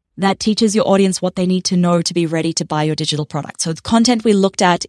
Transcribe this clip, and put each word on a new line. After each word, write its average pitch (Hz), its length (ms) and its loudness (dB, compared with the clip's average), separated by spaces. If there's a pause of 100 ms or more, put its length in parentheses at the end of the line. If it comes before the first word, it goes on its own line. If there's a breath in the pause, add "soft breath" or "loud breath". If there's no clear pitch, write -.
(160)
that 196 240 -2
teaches 214 340 0
your 214 120 0
audience 196 360 2
what 185 140 -4
they 185 100 0
need 185 180 0
to 190 120 -2
know 175 260 2
to - 100 -6
be 170 140 0
ready 160 260 -2
to 165 120 -6
buy 151 180 -2
your 156 140 -2
digital 151 280 -4
product. - 380 -8
So 165 100 -4
the 160 80 -10
content 233 440 2
we 220 100 4
looked 196 260 0
at 180 280 2